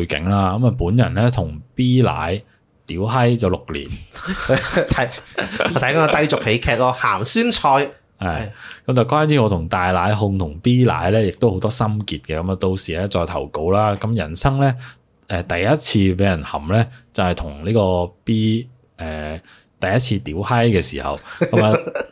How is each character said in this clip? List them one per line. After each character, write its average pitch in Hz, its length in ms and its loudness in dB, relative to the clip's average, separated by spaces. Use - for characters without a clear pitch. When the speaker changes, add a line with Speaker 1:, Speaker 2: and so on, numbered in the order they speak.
Speaker 1:
背 76 100 -2
景 80 120 -4
啦。 98 280 2
咁 127 100 2
啊， 120 100 2
本 90 200 0
人 98 160 2
呢， 113 180 2
同 80 300 -4
B 127 260 2
奶 85 400 0
屌 85 160 -6
閪 120 360 2
就 104 120 0
六 92 220 -2
年。 71 140 -8
Speaker 2:
<laughs> - 0 -
睇， - 1000 -2
睇 131 200 0
嗰 - 0 -
個 160 140 4
低 151 220 2
俗 143 140 0
喜 117 160 2
劇 131 160 0
咯， 127 220 2
鹹 101 260 0
酸 233 280 0
菜。 156 180 2
Speaker 1:
係， 143 100 0
Speaker 2:
係。 95 300 -4
Speaker 1:
咁 127 80 2
就 117 100 4
關 151 240 2
於 147 100 4
我 110 100 4
同 85 180 0
大 92 240 0
奶 92 220 2
控 101 240 0
同 80 220 -4
B 123 240 4
奶 87 280 2
呢， 110 120 4
亦 95 80 0
都 117 200 0
好 92 80 -2
多 104 120 0
心 110 160 0
結 73 160 -8
嘅。 78 180 -6
咁 90 120 -2
啊， 92 80 -2
到 95 160 0
時 82 220 -6
呢， 95 100 -2
再 90 180 -2
投 78 220 -4
稿 80 240 -2
啦。 104 240 2
咁 113 200 -2
人 82 200 -4
生 139 240 0
呢， 135 160 2
誒， 87 140 -2
第 87 180 -2
一 113 160 2
次 95 440 2
俾 101 40 4
人 87 180 0
含 73 240 -8
呢， 113 180 2
就 101 100 0
係 90 100 2
同 76 320 -8
呢 98 60 0
個 92 400 2
B， 110 420 0
誒， 78 420 -8
第 95 80 -2
一 98 100 2
次 120 220 0
屌 78 180 -8
閪 117 300 2
嘅 104 140 4
時 69 200 -6
候。 71 180 -6
咁 110 240 2
啊， - 100 4